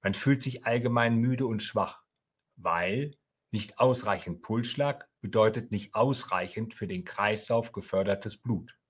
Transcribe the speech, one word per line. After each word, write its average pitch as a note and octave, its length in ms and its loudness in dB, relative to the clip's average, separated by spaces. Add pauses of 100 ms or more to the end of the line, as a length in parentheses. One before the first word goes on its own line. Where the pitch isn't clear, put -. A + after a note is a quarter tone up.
Man G2 100 0
fühlt C3+ 280 2
sich - 240 -6
allgemein A#2+ 480 2
müde B2 320 2
und A2 160 -2
schwach, - 400 -4 (540)
weil F#2 600 -2 (360)
nicht - 260 -6
ausreichend G#2+ 640 2
Pulsschlag C3 680 -2 (120)
bedeutet A2 500 2
nicht - 240 -6
ausreichend A2 800 -2
für F#2+ 140 -8
den F2+ 160 -6
Kreislauf A2+ 680 0
gefördertes G2 680 -2
Blut. - 400 -6 (140)